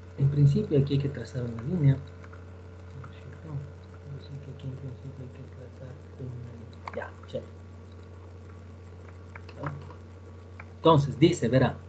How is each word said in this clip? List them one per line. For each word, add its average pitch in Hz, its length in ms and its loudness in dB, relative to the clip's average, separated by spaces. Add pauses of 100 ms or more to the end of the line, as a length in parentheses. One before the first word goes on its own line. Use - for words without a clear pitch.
(180)
en 139 120 6
principio 147 480 8
aquí 131 160 6
hay 135 60 6
que 139 80 2
trazar 123 360 -4
una 113 180 -4
línea. 143 340 6 (2250)
Dice - 140 -12 (120)
que 139 60 -10
aquí 139 160 -12
en 131 100 -6
principio 135 480 -10
hay 123 40 -12
que 123 140 -14 (140)
trazar 127 380 -14 (240)
una 127 100 -8 (240)
línea. 117 180 -14 (260)
Ya, - 160 -6 (140)
chévere. - 340 -8 (3250)
Entonces 143 420 8
dice, 147 300 8
verá, 120 280 6 (120)